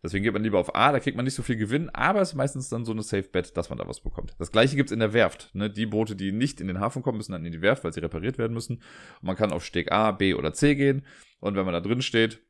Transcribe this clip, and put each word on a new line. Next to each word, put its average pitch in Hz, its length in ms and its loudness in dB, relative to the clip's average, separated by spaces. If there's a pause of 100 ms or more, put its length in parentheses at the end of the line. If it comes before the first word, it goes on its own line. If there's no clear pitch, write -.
Deswegen 98 220 -2
geht 110 100 2
man 104 100 -2
lieber 101 160 4
auf - 160 0
A, 131 160 6
da 135 80 2
kriegt 135 160 -2
man 131 100 -2
nicht 131 100 -2
so - 80 -4
viel 123 120 0
Gewinn, 117 340 0
aber 196 320 0
es 170 80 0
ist 160 60 -10
meistens 135 340 -2
dann 120 160 -4
so 113 60 -4
eine 107 100 -2
Safe 101 260 -2
Bet, - 300 -2
dass - 120 -4
man 60 80 -8
da - 100 -6
was - 140 -10
bekommt. - 380 -6
Das - 120 -6
gleiche 131 240 6
gibt's 139 160 2
in 110 80 -2
der 107 140 2
Werft, 110 400 2
ne? 104 160 -2
Die 104 160 -2
Boote, 107 300 0
die 95 160 -2
nicht 131 300 -2
in 92 60 -6
den 92 120 -4
Hafen 120 220 -2
kommen, 120 160 -2
müssen 107 140 -8
dann 85 140 -8
in 85 60 -8
die 80 100 -8
Werft, 110 220 2
weil 80 100 -2
sie - 80 -6
repariert 82 360 -4
werden 113 160 -2
müssen. 117 240 -6
Und - 460 -20
man 92 120 -2
kann 104 160 2
auf 82 140 -4
Steg - 260 -2
A, 107 200 4
B 95 220 4
oder - 200 0
C 143 220 4
gehen 139 300 2 (340)
und 101 160 -2
wenn 95 100 2
man 92 80 -2
da 85 60 0
drin 110 220 0
steht 113 480 0